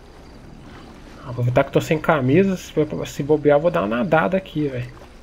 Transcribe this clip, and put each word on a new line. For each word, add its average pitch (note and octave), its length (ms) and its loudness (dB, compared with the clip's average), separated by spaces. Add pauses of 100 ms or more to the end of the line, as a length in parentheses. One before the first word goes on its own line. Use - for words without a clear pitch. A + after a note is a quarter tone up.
(1200)
Aproveitar B2 400 0
que - 40 -6
eu - 60 -6
tô D#3 60 4
sem D#3 200 0
camisa, E3 560 2
se, - 160 -16 (340)
se - 160 -8
bobear D3 360 4
eu D3 40 2
vou E3+ 80 2
dar E3+ 120 0
uma G3 140 -2
nadada F#3 400 2
aqui, D3+ 320 -4
velho. B2 220 -8 (320)